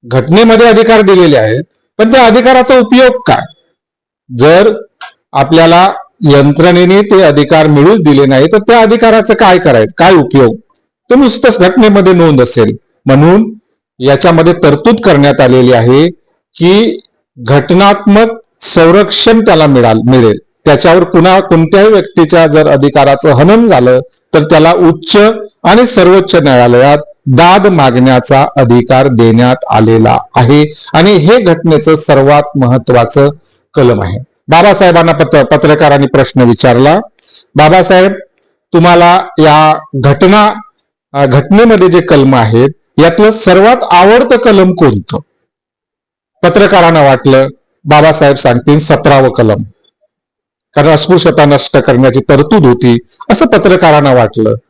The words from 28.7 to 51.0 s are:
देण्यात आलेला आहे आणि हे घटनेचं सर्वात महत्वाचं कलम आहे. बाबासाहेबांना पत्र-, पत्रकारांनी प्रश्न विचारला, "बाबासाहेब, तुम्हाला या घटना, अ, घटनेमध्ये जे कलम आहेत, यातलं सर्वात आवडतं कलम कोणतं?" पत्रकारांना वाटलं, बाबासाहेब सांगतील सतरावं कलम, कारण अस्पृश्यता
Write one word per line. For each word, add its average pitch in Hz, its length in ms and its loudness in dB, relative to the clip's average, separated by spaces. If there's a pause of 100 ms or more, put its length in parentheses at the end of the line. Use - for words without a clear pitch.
देण्यात 120 480 0 (140)
आलेला 110 480 0 (180)
आहे 147 400 0 (180)
आणि 180 200 0
हे 196 280 0
घटनेचं 160 540 -2
सर्वात 147 640 -2
महत्वाचं 123 720 0 (440)
कलम 120 280 0
आहे. 95 180 -8 (280)
बाबासाहेबांना 170 640 0
पत्र-, 151 320 -2
पत्रकारांनी 147 640 0
प्रश्न 127 340 -2
विचारला, 123 580 0 (560)
"बाबासाहेब, 185 560 2 (600)
तुम्हाला 175 480 2 (180)
या 156 400 2 (160)
घटना, 185 580 0 (600)
अ, 139 120 -2
घटनेमध्ये 185 600 0
जे 175 140 0
कलम 139 340 0
आहेत, 117 340 0 (320)
यातलं 170 300 2
सर्वात 214 460 0 (140)
आवडतं 233 460 2
कलम 196 360 0
कोणतं?" 127 440 -2 (1300)
पत्रकारांना 175 580 0
वाटलं, 135 460 0 (380)
बाबासाहेब 151 500 0
सांगतील 131 440 -2
सतरावं 139 500 -2
कलम, 110 340 -2 (1120)
कारण 147 120 0
अस्पृश्यता 160 580 0